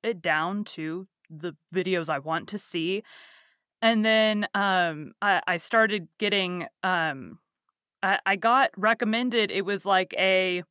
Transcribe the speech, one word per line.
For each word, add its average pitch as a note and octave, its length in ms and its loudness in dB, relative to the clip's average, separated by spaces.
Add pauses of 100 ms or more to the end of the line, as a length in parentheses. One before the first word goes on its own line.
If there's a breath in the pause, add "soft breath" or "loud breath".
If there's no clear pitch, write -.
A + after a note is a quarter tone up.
it G#3 180 -4
down F3 440 0
to E3 420 -8 (220)
the D#3+ 260 -10 (180)
videos F3+ 360 -2
I D3 100 0
want D#3+ 300 -4
to G#3 100 -8
see, F3+ 440 -4 (800 loud breath)
and A3+ 240 2
then, G#3+ 500 4
um, F3 680 0
I, G3+ 260 2
I F3 100 0
started G#3 500 0 (120)
getting, F#3 480 -2 (160)
um, D#3+ 560 -2 (640)
I, G3 220 0
I G3 120 2
got A#3+ 400 4
recommended, A3+ 760 0
it F#3+ 140 -2
was G3+ 200 -4
like F#3+ 320 2
a F#3 520 2